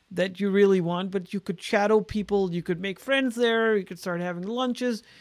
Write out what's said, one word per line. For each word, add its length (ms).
that 300
you 100
really 300
want, 320
but 200
you 60
could 240
shadow 380
people, 520
you 120
could 160
make 180
friends 380
there, 400
you 80
could 160
start 200
having 220
lunches 600